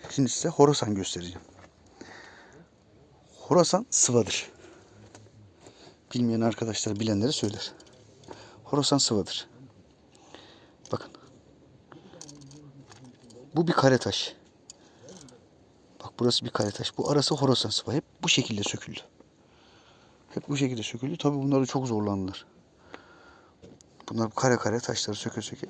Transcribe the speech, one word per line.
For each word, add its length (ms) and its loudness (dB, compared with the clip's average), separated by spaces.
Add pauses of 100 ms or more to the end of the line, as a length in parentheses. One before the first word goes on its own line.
(100)
Şimdi 180 0
size 200 -2
Horasan 460 6
göstereceğim. 460 -6 (2000)
Horasan 520 4
sıvadır. 600 2 (1600)
Bilmeyen 260 2
arkadaşlar 600 -2
bilenlere 320 0
söyler. 400 -4 (920)
Horasan 340 2
sıvadır. 500 -2 (1400)
Bakın. 180 -8 (2500)
Bu 120 2
bir 40 0
kare 260 6
taş. 360 -2 (1700)
Bak 140 -14
burası 260 2
bir 60 -6
kare 200 -2
taş. 280 -8
Bu 120 -2
arası 240 2
Horasan 360 2
sıva. 220 -4
Hep 120 -2 (180)
bu 60 -2
şekilde 340 2
söküldü. 380 -8 (1300)
Hep 140 -8
bu 80 -2
şekilde 260 0
söküldü. 360 -6
Tabii 180 2
bunlar 260 4
da 40 2
çok 200 -2
zorlandılar. 600 -2 (1600)
Bunlar 260 -2
kare 220 4
kare 240 0
taşları 360 -4
söke 260 -6
söke. 280 -10